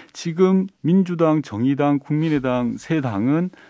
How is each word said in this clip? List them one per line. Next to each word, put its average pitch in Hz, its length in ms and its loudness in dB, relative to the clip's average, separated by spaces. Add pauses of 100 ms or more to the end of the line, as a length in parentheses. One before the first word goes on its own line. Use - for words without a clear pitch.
(140)
지금 185 540 0 (140)
민주당, 165 600 2
정의당, 139 560 0
국민의당 131 800 -2
세 160 240 -4
당은 131 480 0 (200)